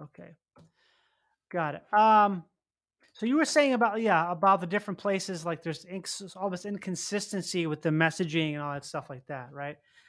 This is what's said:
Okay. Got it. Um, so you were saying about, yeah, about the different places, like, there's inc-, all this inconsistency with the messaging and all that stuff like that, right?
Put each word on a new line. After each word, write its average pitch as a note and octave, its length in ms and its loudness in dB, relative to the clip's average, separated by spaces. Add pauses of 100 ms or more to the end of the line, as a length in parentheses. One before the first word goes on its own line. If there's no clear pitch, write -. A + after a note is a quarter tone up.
Okay. D#3 360 -20 (1120)
Got D#3 260 -2
it. - 160 -16
Um, G#3 520 6 (720)
so G#3+ 120 -6
you B3 80 0
were D#4 100 4
saying C#4+ 280 4
about, A3+ 280 2
yeah, F3 300 2
about F#3 300 4
the F3 80 -6
different G3+ 300 -4
places, F#3+ 460 -4
like, E3 200 -6
there's D#3+ 220 -6
inc-, F#3 500 -12
all F#3+ 140 -4
this F3+ 140 -8
inconsistency G3 1000 -4
with D3+ 160 -4
the E3+ 60 0
messaging D#3 640 0
and D3 100 -6
all D3 100 -6
that C#3+ 120 -10
stuff - 260 -10
like B2+ 160 -16
that, C3 260 -12
right? C#3+ 240 -10 (320)